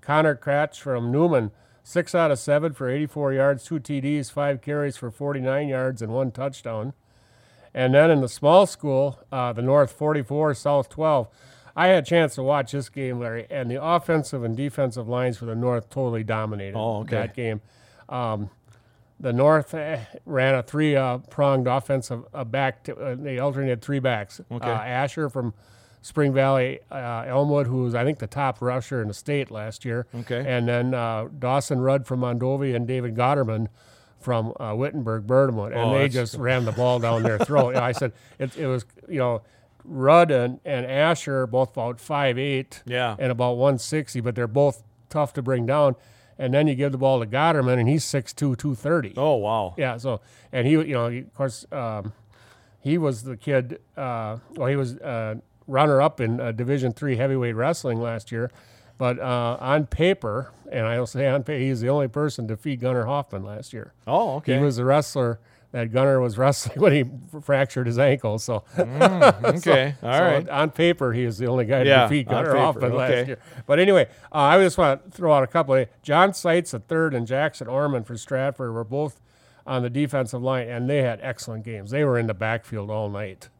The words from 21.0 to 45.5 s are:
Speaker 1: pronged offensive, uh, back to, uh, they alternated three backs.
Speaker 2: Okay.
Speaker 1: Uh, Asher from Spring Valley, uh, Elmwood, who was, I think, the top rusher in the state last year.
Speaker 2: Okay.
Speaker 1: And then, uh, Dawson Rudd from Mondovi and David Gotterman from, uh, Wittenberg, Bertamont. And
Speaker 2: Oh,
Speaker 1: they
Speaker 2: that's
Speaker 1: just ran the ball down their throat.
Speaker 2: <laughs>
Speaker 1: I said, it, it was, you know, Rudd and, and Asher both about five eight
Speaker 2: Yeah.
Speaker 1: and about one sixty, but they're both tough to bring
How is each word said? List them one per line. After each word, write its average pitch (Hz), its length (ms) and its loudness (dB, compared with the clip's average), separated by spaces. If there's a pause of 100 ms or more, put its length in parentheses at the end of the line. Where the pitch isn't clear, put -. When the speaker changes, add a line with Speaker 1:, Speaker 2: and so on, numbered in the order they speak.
Speaker 1:
pronged 135 500 0
offensive, 127 560 -2 (100)
uh, 147 100 -8
back 131 400 -2
to, 143 120 -12
uh, 127 220 -8
they 135 200 -6
alternated 131 440 -2
three 143 180 -2
backs. 117 400 -2 (100)
Speaker 2:
Okay. 120 180 -6
Speaker 1:
Uh, 113 40 0 (100)
Asher 135 480 -4
from 120 240 -6 (480)
Spring 143 300 0
Valley, 135 480 2 (100)
uh, 120 360 -8
Elmwood, 143 400 2
who 127 180 -2
was, 120 100 -2
I 120 100 0
think, 147 140 0
the 120 80 -8
top 135 360 -4
rusher 123 400 -4
in 107 60 -4
the 104 60 -6
state 143 360 -4
last 107 340 -12
year. 120 300 -4
Speaker 2:
Okay. 120 320 -4
Speaker 1:
And 123 200 0
then, 123 280 0
uh, 113 340 -4 (100)
Dawson 131 440 0
Rudd 135 240 2
from 127 140 -4
Mondovi 127 540 -2
and 120 120 -2
David 123 280 -4
Gotterman 117 540 2 (500)
from, 113 400 -2
uh, 107 160 -6
Wittenberg, 113 520 -4
Bertamont. 127 460 4
And 123 40 -4
Speaker 2:
Oh, 117 160 2
Speaker 1:
they 139 160 4
Speaker 2:
that's 123 60 -4
Speaker 1:
just 120 220 -2
ran 127 280 0
the 110 80 -2
ball 123 260 2
down 117 240 0
their 110 160 0
throat. 127 380 2
Speaker 2:
<laughs> - 0 -
Speaker 1:
I 123 160 0
said, 120 200 -4 (260)
it, 135 180 -6
it 156 100 -4
was, 127 200 -2 (220)
you 160 100 -6
know, 120 240 0 (420)
Rudd 156 460 6
and, 127 340 0
and 127 220 -4
Asher 139 600 0
both 127 260 2
about 120 280 -6
five 139 380 0
eight 135 480 -4
Speaker 2:
Yeah. 120 320 -2
Speaker 1:
and 127 140 -2
about 123 240 0
one 131 220 2
sixty, 147 420 -6
but 117 140 -4
they're 120 120 -2
both 139 360 2 (260)
tough 151 260 -2
to 139 80 -4
bring 123 240 0